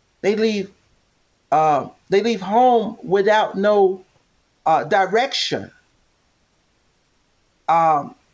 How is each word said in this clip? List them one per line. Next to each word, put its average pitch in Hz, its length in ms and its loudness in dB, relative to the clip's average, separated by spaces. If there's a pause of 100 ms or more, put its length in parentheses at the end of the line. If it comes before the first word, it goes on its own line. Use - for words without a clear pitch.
(220)
They 202 120 0
leave, 214 380 -4 (800)
uh, 151 360 0 (200)
they 196 140 2
leave 226 180 -2
home 226 640 0
without 202 520 0
no, 196 460 2 (600)
uh, 160 180 2
direction, 190 880 -2 (2000)
um, 160 480 0 (180)